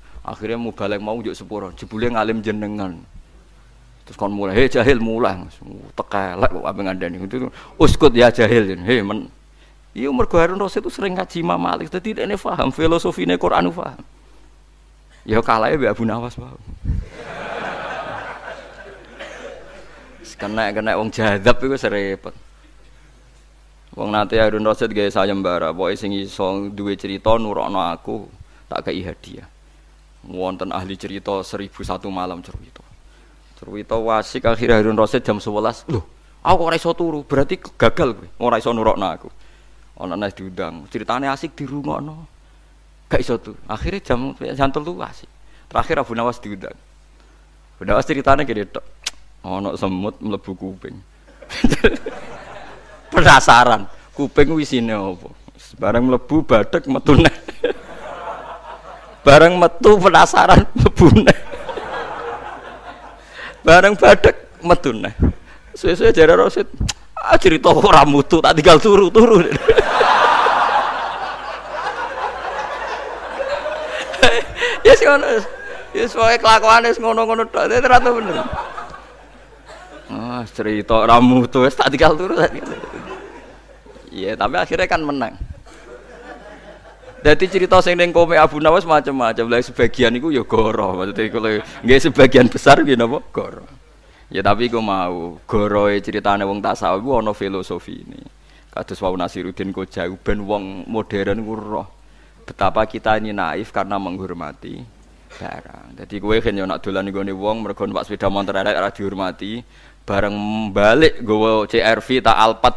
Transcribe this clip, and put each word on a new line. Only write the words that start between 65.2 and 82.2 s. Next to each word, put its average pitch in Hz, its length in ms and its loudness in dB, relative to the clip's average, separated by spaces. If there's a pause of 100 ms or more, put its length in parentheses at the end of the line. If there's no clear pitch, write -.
Suwe-suwe 180 340 2
jare 160 220 6
Rosid, 185 340 2 (480)
"Ah, - 220 2
cerita 165 320 4
ora 156 340 6
mutu, 143 380 2
tak 160 160 4
tinggal 156 240 8
turu-turu." 202 600 6
<laughs> - 40 0 (4000)
Yes, 494 160 10
ngono. 285 260 4 (720)
Yes, 226 160 -4
pokoke 226 320 2
kelakuane 220 480 6
wis 233 80 -2
ngono-ngono 226 480 0
tok. - 240 -2
Dadi 247 160 2
ora 247 160 8
tau 240 160 0
bener. 180 240 -6 (1700)
Ah, 120 340 -10
cerita 107 600 0
ora 117 160 8
mutu, 127 400 4
wis 135 100 4
tak - 160 0
tinggal 151 300 4
turu. 190 160 -4 (1800)